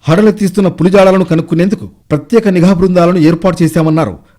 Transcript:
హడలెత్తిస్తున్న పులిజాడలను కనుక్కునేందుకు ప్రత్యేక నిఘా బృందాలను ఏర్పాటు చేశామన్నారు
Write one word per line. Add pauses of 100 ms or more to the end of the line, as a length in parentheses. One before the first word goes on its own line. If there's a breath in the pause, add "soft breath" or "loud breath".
హడలెత్తిస్తున్న
పులిజాడలను
కనుక్కునేందుకు (240)
ప్రత్యేక
నిఘా
బృందాలను
ఏర్పాటు
చేశామన్నారు (200 soft breath)